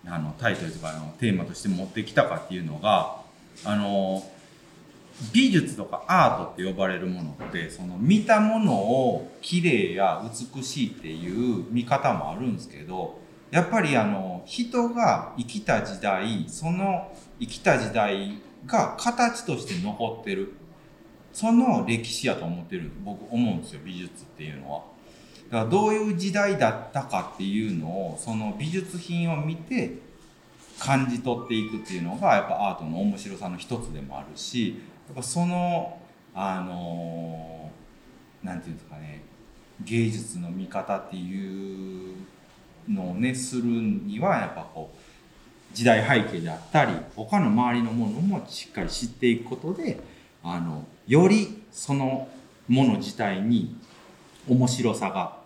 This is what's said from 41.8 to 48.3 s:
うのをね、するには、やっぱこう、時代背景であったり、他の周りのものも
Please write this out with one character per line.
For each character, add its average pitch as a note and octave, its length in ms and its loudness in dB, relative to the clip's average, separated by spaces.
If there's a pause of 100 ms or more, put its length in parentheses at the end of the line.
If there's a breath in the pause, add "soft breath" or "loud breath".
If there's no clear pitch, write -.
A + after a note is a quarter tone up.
う - 20 -14 (760)
の F#2+ 220 -2
を F2+ 40 -4
ね、 B2 200 0
す B2+ 220 -6
る A#2+ 80 0
に A2 560 0
は、 F3 160 2
や G#2 100 -2
っ E2 80 -10
ぱ D#2+ 200 -10
こ D#2 200 -12
う、 - 840 -20
時 A#2 80 0
代 A2 180 8
背 A2+ 280 4
景 F2 100 -4
で E2 100 -4
あ D#2+ 40 -6
っ - 160 -14
た D3 160 6
り、 G2+ 80 0 (200)
他 G#3 260 0
の C#3+ 80 4
周 A#2+ 300 4
り A#2 60 2
の A2 80 -2
も A#2 140 0
の A2 160 -2
も F#3 260 2